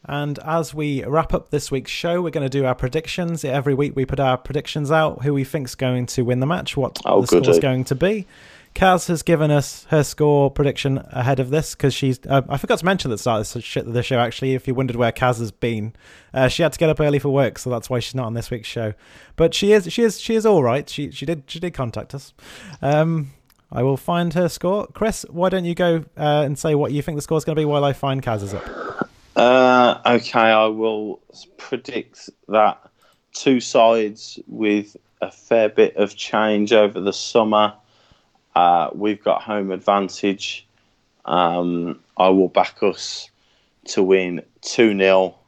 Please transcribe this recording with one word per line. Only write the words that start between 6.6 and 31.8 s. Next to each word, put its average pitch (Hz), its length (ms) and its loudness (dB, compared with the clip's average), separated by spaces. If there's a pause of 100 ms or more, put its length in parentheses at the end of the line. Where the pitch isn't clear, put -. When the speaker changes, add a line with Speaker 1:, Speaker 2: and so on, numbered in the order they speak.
Speaker 1:
what - 280 -4
Speaker 2:
Oh, 95 160 4
Speaker 1:
the 123 60 0
score's - 200 4
Speaker 2:
goody. 85 120 6
Speaker 1:
going 131 260 0
to 139 100 -2
be. 190 320 -2 (480)
Kaz 185 320 2
has 165 160 -2
given 156 260 2
us - 360 0
her 151 180 4
score 143 480 2
prediction 135 580 -2
ahead 131 300 0
of 127 100 -2
this 151 240 -2
'cause 139 200 0
she's, 131 340 -2
uh, 139 220 2
I 135 80 -4
forgot 226 220 0
to 165 60 -6
mention 185 240 0
at 110 60 -2
the - 20 -8
start 110 240 0
of 110 120 -8
the 120 80 -8
sh-, - 220 -8
the 117 200 -2
show, 127 160 0
actually, 120 340 -2
if 127 140 -4
you 127 80 -2
wondered 120 220 -2
where 117 140 2
Kaz 127 280 0
has 113 120 -6
been. 110 420 -6 (400)
Uh, 131 160 2
she - 120 -2
had 156 120 2
to - 40 -14
get 160 120 2
up 156 100 0
early 147 180 2
for 139 120 -2
work, 135 280 0
so 127 140 -8
that's 117 180 -6
why 127 100 -2
she's - 140 -8
not 131 120 -6
on 113 100 -8
this 117 160 -8
week's 113 160 -10
show. 110 260 -6 (440)
But 165 180 2
she 202 160 2
is, 196 200 4
she 233 120 0
is, 220 160 0
she 226 160 -2
is 214 100 0
all 202 160 6
right. 127 260 0
She, 143 220 -8
she 139 160 -12
did, 151 220 -6
she 165 120 -14
did 175 140 -6
contact - 400 -8
us. - 200 -16 (480)
Um, 151 500 0 (400)
I 117 100 -4
will 135 160 0
find 175 360 -2
her 175 160 0
score. 190 380 -4
Chris, - 420 -4
why 175 200 -2
don't 185 160 -2
you 175 80 -2
go, 170 300 0 (120)
uh, 147 300 0
and 143 140 -4
say 156 160 0
what 143 160 0
you 147 100 -2
think 151 160 -6
the 143 60 -8
score's 156 200 -2
gonna 160 120 -4
be 156 100 0
while 147 200 0
I 139 80 0
find 135 280 -4
Kaz's 104 320 -6
up? - 460 -12 (380)
Speaker 2:
Uh, 123 680 6
okay, 117 340 2
I 110 280 4
will 110 520 -4 (100)
s-, - 180 -20 (100)
predict - 720 -10 (180)